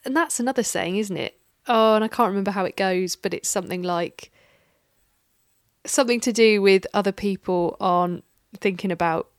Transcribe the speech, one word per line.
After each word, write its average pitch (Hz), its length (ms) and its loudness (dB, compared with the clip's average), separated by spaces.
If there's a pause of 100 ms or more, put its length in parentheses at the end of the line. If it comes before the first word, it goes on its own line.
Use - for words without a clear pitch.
and 262 140 -4
that's 330 220 0
another 247 240 0
saying, 185 340 -4
isn't 196 200 -4
it? 127 200 -8 (300)
Oh, 220 260 4
and 214 100 2
I 226 40 -2
can't 226 220 0
remember 196 200 -2
how 190 160 -2
it - 100 -6
goes, 185 400 0
but 190 160 -6
it's - 160 -6
something 180 360 -4
like, 175 480 -6 (1500)
something 240 360 0
to 240 120 0
do 214 280 6
with 190 320 6
other 202 180 0
people 185 680 -2
aren't 180 440 0 (360)
thinking 190 320 -2
about, 170 480 -2